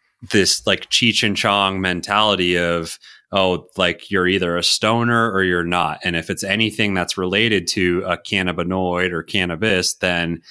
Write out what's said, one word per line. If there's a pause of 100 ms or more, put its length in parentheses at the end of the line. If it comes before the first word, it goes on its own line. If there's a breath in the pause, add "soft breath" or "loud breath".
(320 soft breath)
this,
like,
Cheech
and
Chong
mentality
of, (320 loud breath)
"Oh,
like,
you're
either
a
stoner
or
you're
not.
And
if
it's
anything
that's
related
to
a
cannabinoid
or
cannabis,
then (100 loud breath)